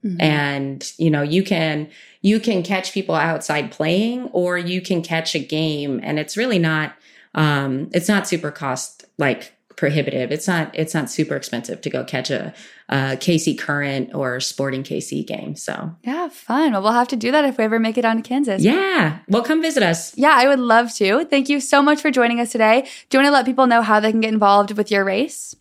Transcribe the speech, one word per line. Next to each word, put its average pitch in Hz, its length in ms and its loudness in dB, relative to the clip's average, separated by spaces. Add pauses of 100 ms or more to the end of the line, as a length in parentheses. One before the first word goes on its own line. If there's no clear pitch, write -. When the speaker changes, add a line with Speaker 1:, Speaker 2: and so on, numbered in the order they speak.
Speaker 1:
Mm-hmm. 180 160 -4
Speaker 2:
And, 143 760 -2
you 160 120 2
know, 147 140 2
you 160 200 0
can, 156 460 -2 (320)
you 208 180 2
can 208 240 -2
catch 185 300 -4
people 185 220 -2
outside 151 560 -2
playing, 220 560 -2
or 180 300 -2
you 175 240 -4
can 180 200 -2
catch 165 340 -4
a 156 40 -2
game. 143 640 -4
And 147 140 -4
it's 151 200 -6
really 226 220 0
not, 156 340 0 (420)
um, 139 580 0
it's 180 140 0
not 202 180 0
super 165 240 -4
cost, - 560 -8 (120)
like, 135 360 -2 (220)
prohibitive. 139 560 -2
It's 156 160 -6
not, 165 260 -2
it's 160 200 -4
not 143 160 -2
super 151 260 -4
expensive 120 460 -8
to - 80 -6
go 131 160 -6
catch 131 260 -6
a, - 220 -6 (340)
a 135 300 0
K 170 200 2
C 156 180 0
Current 143 600 -4
or 127 240 -4
Sporting 135 440 -6
K 143 180 -8
C 147 200 -8
game. - 360 -10
So. - 360 -10 (100)
Speaker 1:
Yeah, 311 260 -6
fun. 277 420 -2
Well, 196 100 0
we'll 214 120 2
have 240 160 2
to 262 80 -4
do 226 140 -2
that 302 120 4
if 269 140 0
we 226 80 2
ever 220 120 0
make 226 200 0
it 247 40 0
down 226 160 2
to 226 60 -4
Kansas. 247 380 -2
Speaker 2:
Yeah. 269 680 2
Well, 233 160 2
come 311 180 0
visit 285 220 2
us. 165 340 -2
Speaker 1:
Yeah, 285 160 6
I 262 140 6
would 277 120 4
love 233 360 2
to. 220 300 2
Thank 277 240 0
you 285 100 2
so 277 220 4
much 294 200 4
for 311 80 2
joining 240 300 2
us 240 120 -2
today. 226 360 4 (220)
Do 262 80 4
you 269 60 6
wanna 285 100 4
let 262 120 4
people 262 220 4
know 233 140 6
how 214 180 4
they 214 120 2
can 226 100 2
get 220 120 0
involved 202 440 4
with 208 140 -2
your 202 120 2
race? 196 580 -4